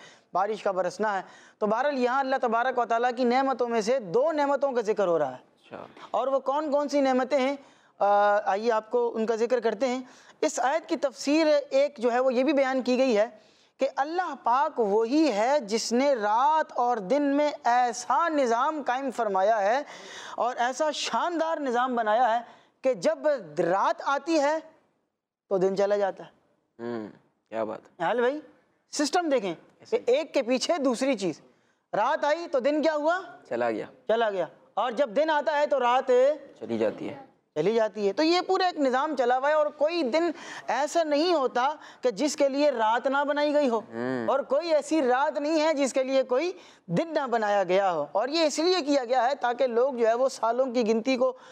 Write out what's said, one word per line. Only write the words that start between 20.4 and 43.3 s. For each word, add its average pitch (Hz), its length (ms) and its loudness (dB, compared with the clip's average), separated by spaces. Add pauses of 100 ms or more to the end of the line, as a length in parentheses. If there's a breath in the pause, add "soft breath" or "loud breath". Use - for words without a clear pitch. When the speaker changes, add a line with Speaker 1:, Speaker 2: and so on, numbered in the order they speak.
Speaker 1:
ایسا 254 340 -2
شاندار 320 680 -2
نظام 254 340 0
بنایا 226 400 2
ہے 240 60 0 (420 loud breath)
کہ 262 120 2
جب 277 240 0 (400)
رات 196 480 0
آتی 294 340 0
ہے 294 180 2 (880)
تو - 100 0
دن 190 180 0
چلا 202 200 0
جاتا 185 280 -4
ہے۔ 156 40 -20 (540)
Speaker 2:
ہوں، 117 260 -8 (400)
کیا 110 160 -6
بات 107 160 -10
ہے۔ - 180 -20
Speaker 1:
نہال 185 220 -2
بھائی، 269 200 -2 (500)
System 330 380 -2
دیکھیں 208 260 -2 (260)
Speaker 2:
ایسے - 180 -4
Speaker 1:
کہ 240 120 -4
Speaker 2:
ہی۔ 254 60 4
Speaker 1:
ایک 311 180 -4
کے 285 80 0
پیچھے 247 360 -2
دوسری 269 360 0
چیز۔ 185 260 -4 (520 soft breath)
رات 277 320 0
آئی 320 280 0
تو 285 60 2
دن 285 240 0
کیا 311 120 2
ہوا؟ 311 260 0 (280)
Speaker 2:
چلا 120 220 -2
گیا۔ 110 160 -4 (220)
Speaker 1:
چلا 220 220 0
گیا۔ 180 160 -4 (280)
اور 233 180 -2
جب 294 160 -2
دن 285 220 0
آتا 294 280 0
ہے 294 80 2
تو 294 140 0
رات 247 300 2 (480)
Speaker 2:
چلی 110 200 -6
جاتی 107 300 -2
ہے۔ - 220 -16 (240)
Speaker 1:
چلی 170 200 0
جاتی 214 340 0
ہے۔ 196 40 -2
تو 294 100 -2
یہ 339 240 2
پورا 370 200 2
ایک 339 140 2
نظام 269 380 0
چلا 247 200 2
ہوا 269 100 0
ہے، 302 60 4
اور 302 120 2
کوئی 320 360 0
دن 311 280 0 (380 loud breath)
ایسا 285 340 0
نہیں 311 320 2
ہوتا 262 400 0 (260 loud breath)
کہ 254 100 0
جس 240 260 -2
کے 285 120 2
لیے 285 220 2
رات 233 360 0
نہ 277 180 0
بنائی 294 300 0